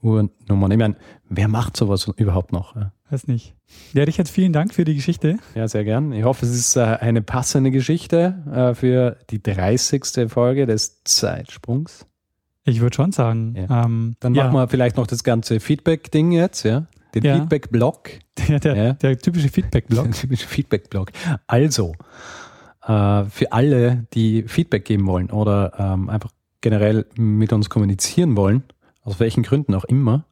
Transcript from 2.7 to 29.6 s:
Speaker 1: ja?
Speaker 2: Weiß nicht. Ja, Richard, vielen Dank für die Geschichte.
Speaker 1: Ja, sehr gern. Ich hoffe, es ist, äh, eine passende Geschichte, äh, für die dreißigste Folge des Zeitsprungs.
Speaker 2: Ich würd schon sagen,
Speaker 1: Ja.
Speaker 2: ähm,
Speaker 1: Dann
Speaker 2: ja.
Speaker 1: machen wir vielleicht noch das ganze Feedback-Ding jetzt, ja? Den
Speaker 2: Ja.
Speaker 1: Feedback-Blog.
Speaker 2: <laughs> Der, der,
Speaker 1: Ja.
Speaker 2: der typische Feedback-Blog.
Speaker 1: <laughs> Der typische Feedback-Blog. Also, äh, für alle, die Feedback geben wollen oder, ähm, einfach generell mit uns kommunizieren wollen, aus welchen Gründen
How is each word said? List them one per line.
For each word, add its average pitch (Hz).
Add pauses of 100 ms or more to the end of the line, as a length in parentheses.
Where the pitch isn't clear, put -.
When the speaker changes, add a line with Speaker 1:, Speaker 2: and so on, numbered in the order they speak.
Speaker 1:
ja? 101 (160)
Speaker 2:
Weiß 139
nicht. 120 (380)
Ja, 139
Richard, 156
vielen 185
Dank 156
für 175
die 156
Geschichte. 160 (160)
Speaker 1:
Ja, 113
sehr 107
gern. 127
Ich 110
hoffe, 127
es 120
ist, 120
äh, 131
eine 117
passende 131
Geschichte, 170 (100)
äh, 127
für 127 (140)
die 107
dreißigste 113
Folge 127
des -
Zeitsprungs. - (600)
Speaker 2:
Ich 117
würd 120
schon 170
sagen, 113
Speaker 1:
Ja. 117
Speaker 2:
ähm, 117
Speaker 1:
Dann 123
Speaker 2:
ja. 143
Speaker 1:
machen 127
wir 131
vielleicht 123
noch 123
das 117
ganze 113
Feedback-Ding 160
jetzt, 175
ja? 123 (280)
Den 110
Speaker 2:
Ja. 139
Speaker 1:
Feedback-Blog. 143 (120)
Speaker 2:
<laughs> -
Der, 147
der, 139
Speaker 1:
Ja. 110
Speaker 2:
der 135
typische 170
Feedback-Blog. 123
Speaker 1:
<laughs> 120
Der -
typische 123
Feedback-Blog. - (340)
Also, 120 (920)
äh, 101
für 101
alle, 120
die 113
Feedback 113
geben 101
wollen 90
oder, 101
ähm, 95
einfach 107 (300)
generell 107 (100)
mit 107
uns 104
kommunizieren 107
wollen, 104 (400)
aus 101
welchen 113
Gründen 139